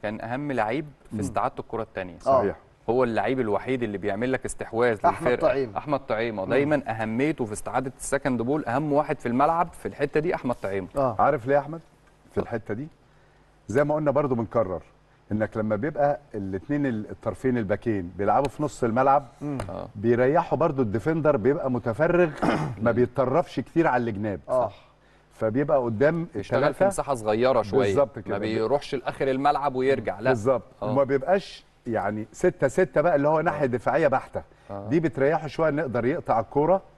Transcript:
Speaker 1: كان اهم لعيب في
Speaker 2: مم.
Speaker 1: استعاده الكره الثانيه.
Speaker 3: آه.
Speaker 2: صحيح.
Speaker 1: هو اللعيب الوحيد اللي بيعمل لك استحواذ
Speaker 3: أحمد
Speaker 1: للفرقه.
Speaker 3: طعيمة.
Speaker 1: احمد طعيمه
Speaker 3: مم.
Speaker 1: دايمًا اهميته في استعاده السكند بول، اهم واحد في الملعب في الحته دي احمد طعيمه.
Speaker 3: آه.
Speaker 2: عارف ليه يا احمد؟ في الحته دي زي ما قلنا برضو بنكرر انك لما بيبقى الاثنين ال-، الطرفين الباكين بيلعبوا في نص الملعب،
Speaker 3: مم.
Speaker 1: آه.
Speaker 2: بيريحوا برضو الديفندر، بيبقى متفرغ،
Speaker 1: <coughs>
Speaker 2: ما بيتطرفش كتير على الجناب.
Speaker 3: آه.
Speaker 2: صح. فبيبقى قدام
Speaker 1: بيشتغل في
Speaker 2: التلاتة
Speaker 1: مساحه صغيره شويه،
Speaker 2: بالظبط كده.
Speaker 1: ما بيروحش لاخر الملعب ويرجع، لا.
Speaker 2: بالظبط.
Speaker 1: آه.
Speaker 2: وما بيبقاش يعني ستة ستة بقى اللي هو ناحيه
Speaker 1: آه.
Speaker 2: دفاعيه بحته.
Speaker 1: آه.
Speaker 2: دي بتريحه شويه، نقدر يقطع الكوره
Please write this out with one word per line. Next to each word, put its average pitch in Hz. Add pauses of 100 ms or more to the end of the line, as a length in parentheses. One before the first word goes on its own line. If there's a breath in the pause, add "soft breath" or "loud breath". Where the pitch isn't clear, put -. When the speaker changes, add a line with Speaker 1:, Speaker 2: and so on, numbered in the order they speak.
Speaker 1:
كان 107
اهم 135
لعيب 123 (240)
في -
Speaker 2:
مم. 104
Speaker 1:
استعاده 98
الكره 113
الثانيه. 92
Speaker 3:
آه. 80
Speaker 2:
صحيح. 120 (340)
Speaker 1:
هو 127
اللعيب 117
الوحيد 120
اللي 104
بيعمل 101
لك 127
استحواذ 113
Speaker 3:
أحمد 165
Speaker 1:
للفرقه. 123
Speaker 3:
طعيمة. 123
Speaker 1:
احمد 143
طعيمه 110
Speaker 3:
مم. 98
Speaker 1:
دايمًا 143
اهميته 113
في 107
استعاده 127
السكند 131
بول، 131
اهم 143
واحد 147
في -
الملعب 156
في -
الحته 143
دي 165
احمد 135
طعيمه. 98
Speaker 3:
آه. 131
Speaker 2:
عارف 123
ليه 139
يا 143
احمد؟ 156 (540)
في 104
الحته 110
دي 143 (800 soft breath)
زي 131
ما 147
قلنا 151
برضو 135
بنكرر 107 (500 soft breath)
انك 107
لما 110
بيبقى 143 (140)
الاثنين 101
ال-، 110
الطرفين 123
الباكين 101
بيلعبوا 107
في -
نص 139
الملعب، 131 (140)
Speaker 3:
مم. 143 (120)
Speaker 1:
آه. 92
Speaker 2:
بيريحوا 127
برضو 139
الديفندر، 147
بيبقى 131
متفرغ، 151 (260)
Speaker 1:
<coughs> 131
Speaker 2:
ما 117
بيتطرفش 127
كتير 165
على 123
الجناب. 101
Speaker 3:
آه. 127
Speaker 2:
صح. - (440 soft breath)
فبيبقى 139
قدام 139
Speaker 1:
بيشتغل 104
في 147
Speaker 2:
التلاتة 190
Speaker 1:
مساحه 147
صغيره 113
شويه، 104
Speaker 2:
بالظبط 139
كده. 107
Speaker 1:
ما 101
بيروحش 110
لاخر 139
الملعب 143
ويرجع، 117
لا. 127
Speaker 2:
بالظبط. 120 (200)
Speaker 1:
آه. 107
Speaker 2:
وما 135
بيبقاش 139 (220)
يعني 107
ستة 175
ستة 170
بقى 160
اللي 143
هو 156
ناحيه 156
Speaker 1:
آه. -
Speaker 2:
دفاعيه 127
بحته. 120 (280 soft breath)
Speaker 1:
آه. 101
Speaker 2:
دي 160
بتريحه 156
شويه، 156
نقدر 135
يقطع 120
الكوره 160 (160)